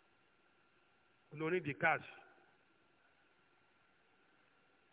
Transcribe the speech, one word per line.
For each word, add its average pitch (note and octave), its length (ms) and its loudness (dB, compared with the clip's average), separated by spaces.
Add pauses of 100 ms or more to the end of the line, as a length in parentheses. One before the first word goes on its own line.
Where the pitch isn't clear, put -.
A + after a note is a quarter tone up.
(1300)
ló D3+ 180 -4
nídìí F3 240 0
cash. D#3 320 2 (2750)